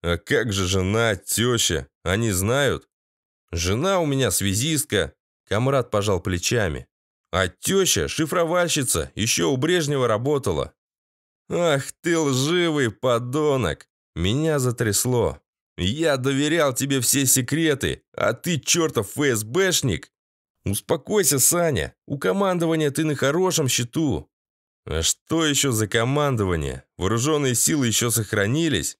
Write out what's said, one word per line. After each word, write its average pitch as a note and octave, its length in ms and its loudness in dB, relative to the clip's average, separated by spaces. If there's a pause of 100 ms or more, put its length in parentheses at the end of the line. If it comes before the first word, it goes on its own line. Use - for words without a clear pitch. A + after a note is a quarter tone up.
"А E2+ 140 0
как A2+ 380 -2
же G2 120 0
жена, G2 500 0
тёща? A2 720 -2 (160)
Они G#2+ 280 0
знают?" G#2 580 -2 (640)
"Жена A2+ 480 0
у E3 60 0
меня C3+ 240 0
связистка", G2+ 840 -2 (340)
комрад B2+ 440 0
пожал G2+ 320 0
плечами. F2+ 640 -2 (440)
"А F#2 180 0
тёща F3 600 0
шифровальщица, D#3+ 1040 0
ещё C#3+ 380 0
у C3 60 0
Брежнева C#3+ 500 0
работала". G#2+ 640 -2 (760)
"Ах E3 500 0
ты E3+ 180 0
лживый D3 720 0
подонок!" B2 960 0 (300)
Меня C#3+ 420 0
затрясло. A#2+ 840 0 (360)
"Я C#3 400 0
доверял C#3 560 0
тебе C3+ 280 -2
все C3+ 260 2
секреты, C3+ 760 0 (120)
а G#2 180 0
ты E3 260 -4
чёртов D3+ 600 -2
Ф C3+ 180 2
С G#2+ 80 -4
Бшник!" C#3 680 0 (540)
"Успокойся, D#3+ 720 0
Саня, C#3+ 560 0 (120)
у C#3 120 -6
командования F3 720 0
ты D#3+ 140 -2
на D#3 100 0
хорошем D3+ 540 0
счету". A#2+ 640 -2 (560)
"А D#2+ 160 -2
что - 420 -2
ещё C#3 280 2
за A2 160 0
командование? A2 960 0 (120)
Вооружённые B2 580 0
силы C#3 320 2
ещё A#2 240 0
сохранились?" A2+ 880 0